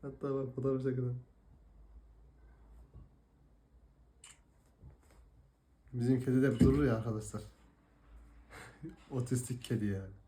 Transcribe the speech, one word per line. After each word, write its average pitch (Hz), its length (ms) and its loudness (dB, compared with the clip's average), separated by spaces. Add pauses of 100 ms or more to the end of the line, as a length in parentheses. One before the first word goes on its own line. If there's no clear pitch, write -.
Hatta 139 320 -4
bak 135 240 -2
bu 127 60 -4
da 135 140 2
bir 127 60 -4
şekilde. 127 300 0 (4000)
Bizim 123 260 4
kedi 131 220 4
de 127 180 2
durur 139 240 8
ya 117 140 4
arkadaşlar. 110 440 -6 (920)
<laughs> - 800 -18
Otistik 123 520 -2
kedi 104 220 -2
yani. 98 280 -4 (140)